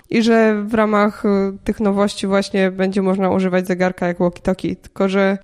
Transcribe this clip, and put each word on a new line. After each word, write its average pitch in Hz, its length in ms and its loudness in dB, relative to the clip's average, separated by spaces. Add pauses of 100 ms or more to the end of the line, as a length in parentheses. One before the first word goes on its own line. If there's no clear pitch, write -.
i 226 140 2
że 220 440 2
w 220 60 -6
ramach, 214 520 0
y, 208 40 2 (340)
tych - 160 -4
nowości 202 480 0
właśnie 196 440 0
będzie 190 300 -2
można 190 280 0
używać 185 380 0
zegarka 185 400 -2
jak 175 120 -4
walkie-talkie, 185 560 -2
tylko - 340 -4
że 196 340 0